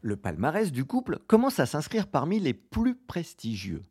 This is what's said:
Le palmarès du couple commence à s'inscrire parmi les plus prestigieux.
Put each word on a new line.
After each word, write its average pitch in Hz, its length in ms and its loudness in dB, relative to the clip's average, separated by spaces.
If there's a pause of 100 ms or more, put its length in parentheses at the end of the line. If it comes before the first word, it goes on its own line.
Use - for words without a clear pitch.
Le 104 140 -4
palmarès 143 540 -2
du 131 140 -2
couple 247 420 -2
commence 247 340 4
à 131 60 6
s'inscrire 196 400 -2
parmi 160 320 0
les 160 140 2
plus 240 420 0
prestigieux. 98 960 -6